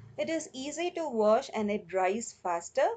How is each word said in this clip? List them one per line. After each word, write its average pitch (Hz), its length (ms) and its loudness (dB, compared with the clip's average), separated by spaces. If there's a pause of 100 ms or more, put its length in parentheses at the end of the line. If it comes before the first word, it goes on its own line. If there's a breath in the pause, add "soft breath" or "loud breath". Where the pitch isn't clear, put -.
(180 loud breath)
it 294 100 -2
is 320 240 -2
easy 294 400 -4
to 330 160 -2
wash 220 460 4
and 208 160 0
it 208 180 -4
dries 190 540 0
faster. 180 540 0